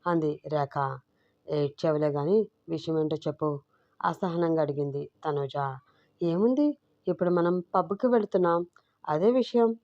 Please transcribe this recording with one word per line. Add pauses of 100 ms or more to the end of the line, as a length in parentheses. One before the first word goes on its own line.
అంది
రేఖ. (500)
"ఏడ్చావులే
కానీ (220)
విషయం
ఏంటో
చెప్పు," (440)
అసహనంగా
అడిగింది (160)
తనుజ. (460)
"ఏముంది, (300)
ఇప్పుడు
మనం (120)
పబ్కి
వెళుతున్నాం, (440)
అదే
విషయం.